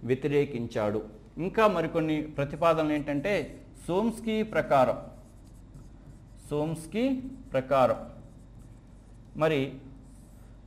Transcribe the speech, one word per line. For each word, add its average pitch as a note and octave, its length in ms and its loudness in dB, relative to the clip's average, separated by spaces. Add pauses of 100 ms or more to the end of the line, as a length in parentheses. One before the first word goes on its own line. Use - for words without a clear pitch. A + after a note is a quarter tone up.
వ్యతిరేకించాడు. A#2+ 1000 0 (360)
ఇంకా F#3+ 280 2
మరికొన్ని D#3 560 2
ప్రతిపాదనలు D3+ 680 0
ఏంటంటే, D3 680 -2 (280)
సోమ్స్కీ A3 540 0
ప్రకారం, C#3+ 580 4 (1500)
సోమ్స్కీ E3 720 -2 (320)
ప్రకారం C3 600 2 (1200)
మరి C#3+ 380 2 (920)